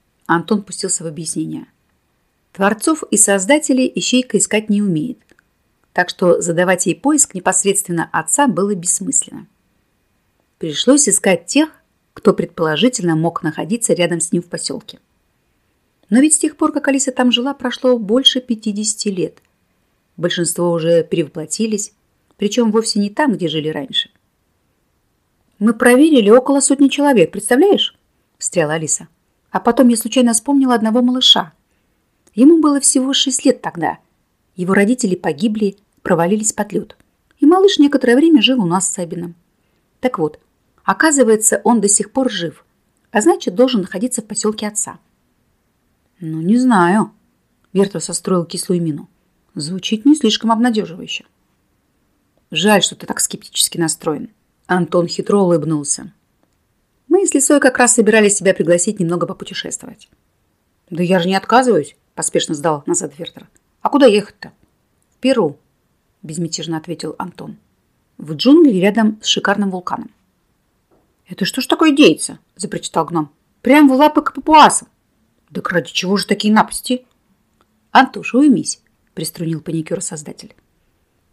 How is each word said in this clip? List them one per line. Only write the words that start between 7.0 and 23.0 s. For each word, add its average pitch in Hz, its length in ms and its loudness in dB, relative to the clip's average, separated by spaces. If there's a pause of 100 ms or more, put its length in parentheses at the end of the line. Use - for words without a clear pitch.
непосредственно 185 760 -2
отца 170 360 -2
было 196 280 0
бессмысленно. - 720 -6 (1080)
Пришлось 233 500 0
искать 190 380 0
тех, 311 240 0 (460)
кто - 180 2
предположительно 165 840 -2
мог 165 280 -2
находиться 165 500 -4
рядом 170 300 -2
с - 100 -8
ним 175 100 0
в - 40 -12
поселке. - 540 -12 (1080)
Но 233 120 4
ведь 302 120 4
с - 60 0
тех 311 180 -4
пор, 311 160 -2
как 285 160 -6
Алиса 269 240 0
там 254 180 0
жила, 247 220 -2
прошло 254 460 -2
больше 240 420 0
пятидесяти 214 680 -6
лет. 180 340 -6 (760)
Большинство 175 540 -4
уже 165 340 2
перевоплотились, 170 880 -6 (460)
причем 208 340 0
вовсе 220 280 0